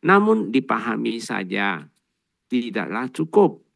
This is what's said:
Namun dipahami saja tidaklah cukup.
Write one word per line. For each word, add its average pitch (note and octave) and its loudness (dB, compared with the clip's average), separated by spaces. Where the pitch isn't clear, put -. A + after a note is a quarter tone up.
Namun G3+ 4
dipahami A#2 -2
saja G2+ -6
tidaklah A2+ -4
cukup. E3 2